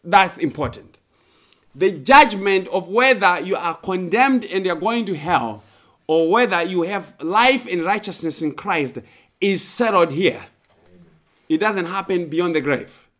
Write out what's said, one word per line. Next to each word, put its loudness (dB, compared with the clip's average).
That's 4
important. -6
The 0
judgment 4
of -4
whether 2
you -4
are -4
condemned 0
and -4
you're 0
going -2
to -4
hell -2
or 2
whether 2
you -2
have -6
life 2
and -4
righteousness -4
in -2
Christ -4
is 0
settled 2
here. 0
It 0
doesn't -2
happen -4
beyond -2
the 2
grave. -6